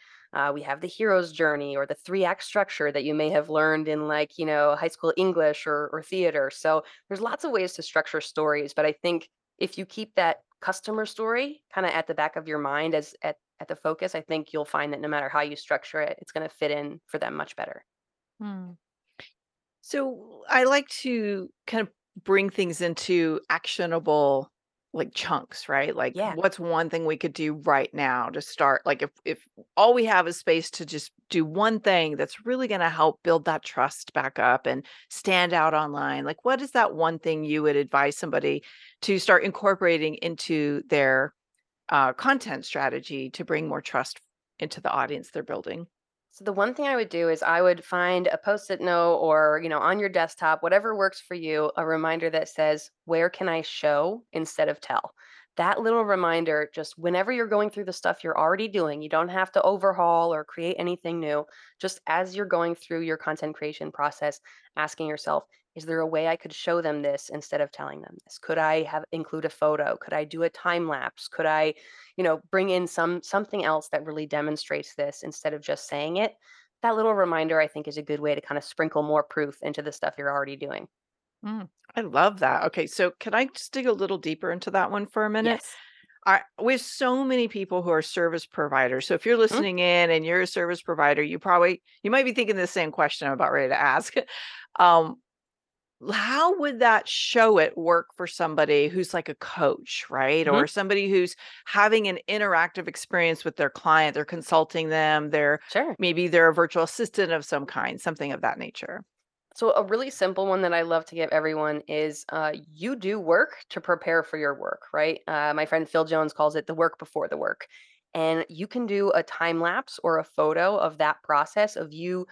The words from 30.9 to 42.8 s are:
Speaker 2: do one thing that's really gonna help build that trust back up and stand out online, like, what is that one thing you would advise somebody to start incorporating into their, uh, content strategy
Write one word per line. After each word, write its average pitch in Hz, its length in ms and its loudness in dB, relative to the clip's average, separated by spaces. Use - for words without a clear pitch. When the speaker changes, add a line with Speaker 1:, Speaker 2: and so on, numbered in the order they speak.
Speaker 2:
do 165 160 2
one 202 340 0
thing 170 380 2
that's 147 280 -6
really 254 220 -2
gonna 180 220 0
help 160 340 2
build 165 220 2
that 156 180 0
trust - 500 -4
back 135 260 -2
up 123 260 4
and 131 200 -2
stand 180 440 2
out 160 200 4
online, 143 520 -2
like, 151 200 -8
what 254 160 0
is 285 100 -10
that 240 240 2
one 165 240 0
thing 156 240 -2
you 151 200 0
would 147 120 4
advise 143 420 2
somebody 143 460 -2
to 196 180 0
start 180 240 6
incorporating 175 720 0
into 156 720 -4
their, 135 480 2
uh, 135 240 4
content 254 520 -2
strategy 135 680 -4